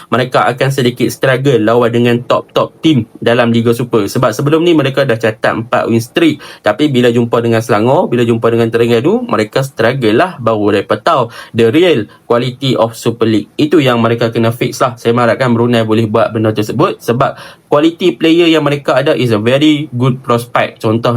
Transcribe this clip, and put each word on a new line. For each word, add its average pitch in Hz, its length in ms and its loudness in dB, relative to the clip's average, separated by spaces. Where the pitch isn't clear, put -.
mereka 120 400 0
akan 135 240 -2
sedikit 120 400 -2
struggle 135 480 0
lawan 113 300 2
dengan 120 320 2
top-top - 600 -2
team 135 240 2
dalam 117 320 0
Liga 117 240 2
Super. 117 320 -2
Sebab 127 240 -2
sebelum 151 320 0
ni 175 120 2
mereka 139 280 0
dah 120 160 -2
catat 113 480 -4
empat 110 240 -2
win 113 120 2
streak. 165 360 0
Tapi 147 280 0
bila 123 200 2
jumpa 120 320 0
dengan 117 200 0
Selangor, 120 440 0
bila 123 160 0
jumpa 117 280 0
dengan 117 200 0
Terengganu, 120 560 0
mereka 110 400 -2
struggle 113 480 0
lah. 165 240 0
Baru 110 320 0
mereka 101 320 0
tahu 147 280 0
the 113 200 4
real 156 320 2
quality 127 480 -2
of 113 160 0
Super 113 320 -2
League. 107 320 0
Itu 151 240 2
yang 123 160 2
mereka 117 320 0
kena 113 240 0
fix 123 240 -6
lah. 131 160 -2
Saya 117 160 -4
mengharapkan 120 400 0
Brunei 117 320 2
boleh 110 240 0
buat 107 240 0
benda 110 240 -2
tersebut 110 480 -2
sebab 117 320 -2
quality 165 480 0
player 165 320 2
yang 160 160 2
mereka 143 400 -2
ada 151 140 0
is 120 180 0
a 104 60 0
very 147 500 0
good 131 320 -2
prospect. - 560 -2
Contoh, 113 380 0